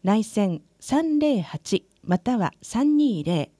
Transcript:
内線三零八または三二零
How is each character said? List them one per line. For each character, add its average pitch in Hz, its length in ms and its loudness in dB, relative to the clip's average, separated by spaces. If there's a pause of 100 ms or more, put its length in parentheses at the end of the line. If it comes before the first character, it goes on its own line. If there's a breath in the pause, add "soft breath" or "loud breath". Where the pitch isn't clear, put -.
内 208 200 2
線 196 380 -2 (200)
三 302 380 0
零 285 220 2
八 - 440 -4 (180)
ま 180 160 0
た 247 180 -2
は 185 240 -2
三 294 360 0
二 233 260 0
零 156 260 -2 (100)